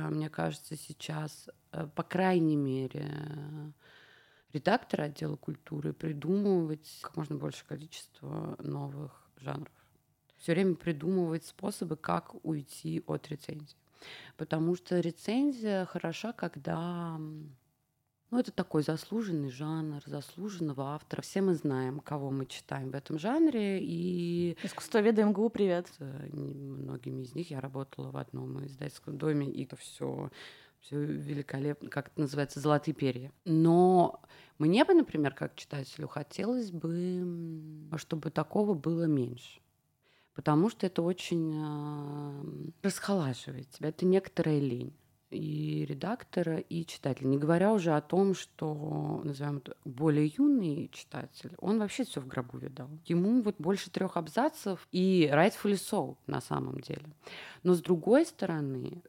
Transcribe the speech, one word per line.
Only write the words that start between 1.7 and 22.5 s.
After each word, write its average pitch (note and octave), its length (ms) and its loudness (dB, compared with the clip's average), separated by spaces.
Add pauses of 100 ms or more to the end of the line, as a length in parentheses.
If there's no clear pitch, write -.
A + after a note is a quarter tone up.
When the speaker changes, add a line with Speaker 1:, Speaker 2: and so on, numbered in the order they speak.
Speaker 1:
э, D#3+ 240 -6
по E3+ 80 0
крайней F3+ 520 4
мере, D3 1160 -4 (800)
редактора F3+ 520 2
отдела D3+ 300 -4
культуры D3+ 580 -6
придумывать D#3+ 1080 0
как - 160 -10
можно D3+ 180 -4
большее C#3+ 320 -6
количество D3+ 920 -10
новых C#3+ 680 -8 (100)
жанров. C#3 360 -10 (640)
Все - 160 -2
время F#3 220 4
придумывать E3 680 -2
способы, F#3+ 500 -6
как E3+ 400 -2 (100)
уйти D#3+ 640 -4
от D3+ 220 -4
рецензии. D3+ 460 -12 (600)
Потому D#3+ 380 0
что F3 240 0
рецензия G#3+ 840 0
хороша, F3 480 -6
когда, E3+ 840 -4
м, D#3 380 -12 (760)
ну, A#3+ 100 2
это B3 120 -2
такой D#3+ 320 0
заслуженный D#3+ 680 -2
жанр, D3+ 560 -6
заслуженного D3 880 -6
автора. D3+ 280 -8
Все - 200 -2
мы F#3+ 140 4
знаем, C3+ 440 0
кого C#3 300 -4
мы C3+ 160 -2
читаем C3+ 460 -8